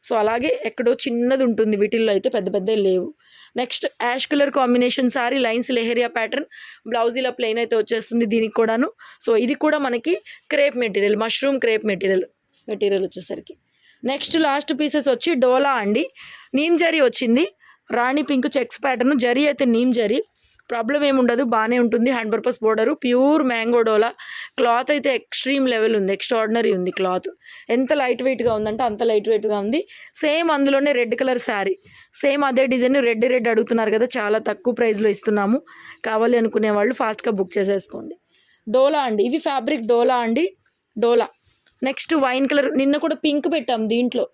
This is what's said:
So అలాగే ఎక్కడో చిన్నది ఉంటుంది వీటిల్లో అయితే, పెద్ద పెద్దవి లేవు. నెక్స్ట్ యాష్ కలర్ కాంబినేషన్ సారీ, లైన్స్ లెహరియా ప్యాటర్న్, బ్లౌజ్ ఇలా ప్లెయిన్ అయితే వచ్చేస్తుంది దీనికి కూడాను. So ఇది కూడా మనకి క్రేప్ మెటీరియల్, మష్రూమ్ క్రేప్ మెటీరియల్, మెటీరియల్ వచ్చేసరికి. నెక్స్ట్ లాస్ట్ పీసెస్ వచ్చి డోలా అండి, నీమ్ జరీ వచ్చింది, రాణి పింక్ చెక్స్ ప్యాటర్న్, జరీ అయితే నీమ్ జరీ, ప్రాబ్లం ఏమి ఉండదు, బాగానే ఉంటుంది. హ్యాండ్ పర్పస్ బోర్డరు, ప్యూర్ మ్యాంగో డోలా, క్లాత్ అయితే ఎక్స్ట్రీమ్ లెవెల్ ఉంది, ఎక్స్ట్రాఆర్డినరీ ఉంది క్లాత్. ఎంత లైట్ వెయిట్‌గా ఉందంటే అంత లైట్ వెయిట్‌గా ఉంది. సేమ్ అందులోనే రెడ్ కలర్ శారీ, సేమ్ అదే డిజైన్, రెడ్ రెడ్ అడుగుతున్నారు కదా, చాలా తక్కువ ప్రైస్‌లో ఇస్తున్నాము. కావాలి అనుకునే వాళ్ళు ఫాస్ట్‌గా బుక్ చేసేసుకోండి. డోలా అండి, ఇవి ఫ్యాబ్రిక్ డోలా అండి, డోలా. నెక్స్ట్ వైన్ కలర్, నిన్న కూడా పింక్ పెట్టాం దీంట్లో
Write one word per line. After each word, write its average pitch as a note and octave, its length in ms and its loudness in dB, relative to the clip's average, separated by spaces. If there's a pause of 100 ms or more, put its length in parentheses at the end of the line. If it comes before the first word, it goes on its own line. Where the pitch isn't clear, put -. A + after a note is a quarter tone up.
So - 100 -6
అలాగే A3+ 360 0 (140)
ఎక్కడో A3+ 300 0
చిన్నది B3 500 0
ఉంటుంది G#3+ 320 2
వీటిల్లో G#3+ 360 0
అయితే, G3 180 0
పెద్ద G3+ 200 -2
పెద్దవి G#3 300 -2
లేవు. F#3 280 0 (480)
నెక్స్ట్ B3 280 -6 (160)
యాష్ A#3+ 280 -2
కలర్ C#4+ 240 2
కాంబినేషన్ B3 580 2
సారీ, B3+ 280 -2
లైన్స్ A#3+ 320 -2
లెహరియా A#3 380 0
ప్యాటర్న్, A#3 380 -4 (400)
బ్లౌజ్ A#3 320 0
ఇలా B3+ 140 -2
ప్లెయిన్ A#3 260 -2
అయితే A#3 180 -2
వచ్చేస్తుంది A3 500 -2
దీనికి A3 280 0
కూడాను. A3+ 340 0 (320)
So - 160 -4
ఇది A#3+ 200 2
కూడా D4+ 220 2
మనకి C4+ 360 -2 (360)
క్రేప్ C#4+ 280 0
మెటీరియల్, G#3 380 0
మష్రూమ్ A#3+ 440 -2
క్రేప్ A3 260 0
మెటీరియల్, F#3+ 380 0 (440)
మెటీరియల్ G3 360 -2
వచ్చేసరికి. - 520 -12 (460)
నెక్స్ట్ C#4 360 -4
లాస్ట్ D4 360 0
పీసెస్ C#4+ 340 -2
వచ్చి C4 260 0
డోలా C4 420 2
అండి, A3 280 0 (500)
నీమ్ D#4+ 240 2
జరీ E4 240 2
వచ్చింది, B3 440 2 (440)
రాణి B3+ 340 0
పింక్ C4 260 0
చెక్స్ - 300 -4
ప్యాటర్న్, C4 380 0
జరీ B3 280 2
అయితే C#4+ 200 0
నీమ్ A#3+ 260 2
జరీ, A3+ 280 0 (500)
ప్రాబ్లం B3 340 -2
ఏమి C4+ 160 2
ఉండదు, A#3+ 240 2
బాగానే A3+ 340 0
ఉంటుంది. A#3+ 320 2
హ్యాండ్ A3+ 220 -4
పర్పస్ A#3 280 -2
బోర్డరు, A3 340 2
ప్యూర్ C4+ 500 2
మ్యాంగో A#3+ 380 0
డోలా, A3 280 2 (460)
క్లాత్ A#3+ 340 2
అయితే C#4+ 240 0
ఎక్స్ట్రీమ్ C4+ 540 -2
లెవెల్ A3 280 2
ఉంది, G3 160 0
ఎక్స్ట్రాఆర్డినరీ A3 600 0
ఉంది F#3 200 -2
క్లాత్. F#3 360 -2 (400)
ఎంత B3+ 240 0
లైట్ B3+ 300 0
వెయిట్‌గా A#3+ 320 0
ఉందంటే G#3+ 300 -2
అంత A3 180 -2
లైట్ G#3+ 260 2
వెయిట్‌గా G#3+ 300 2
ఉంది. A3 220 0 (340)
సేమ్ D#4+ 360 0
అందులోనే C#4 420 2
రెడ్ A#3+ 240 0
కలర్ B3+ 260 -2
శారీ, G3 320 -2 (400)
సేమ్ C#4+ 300 0
అదే C4+ 220 2
డిజైన్, B3+ 360 2
రెడ్ A#3 240 2
రెడ్ B3 220 2
అడుగుతున్నారు A3+ 460 2
కదా, A#3 200 2
చాలా G#3+ 260 0
తక్కువ A3 340 -2
ప్రైస్‌లో A3 360 0
ఇస్తున్నాము. G#3 500 0 (440)
కావాలి A#3 340 2
అనుకునే G#3+ 340 0
వాళ్ళు G#3 220 0
ఫాస్ట్‌గా A3 400 -4
బుక్ F#3+ 200 -4
చేసేసుకోండి. G3 640 -4 (500)
డోలా C#4 360 2
అండి, G#3+ 220 0
ఇవి B3+ 160 0
ఫ్యాబ్రిక్ C4 460 -2
డోలా B3 320 4
అండి, A#3+ 280 0 (500)
డోలా. A#3 320 2 (540)
నెక్స్ట్ C4 320 -4
వైన్ C4+ 340 2
కలర్, C#4+ 280 0
నిన్న C#4 220 2
కూడా D#4 200 -2
పింక్ D4 320 0
పెట్టాం B3 380 -2
దీంట్లో A#3+ 460 0